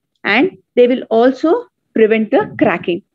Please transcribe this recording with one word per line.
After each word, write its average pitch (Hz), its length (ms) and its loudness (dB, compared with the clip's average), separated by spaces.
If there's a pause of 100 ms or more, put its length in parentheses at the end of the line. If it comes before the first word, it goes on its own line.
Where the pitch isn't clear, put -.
(240)
and 240 340 -2 (180)
they 247 120 4
will 247 220 -2
also 269 580 0 (260)
prevent 220 380 0
the 349 280 -2
cracking. 185 420 -2 (140)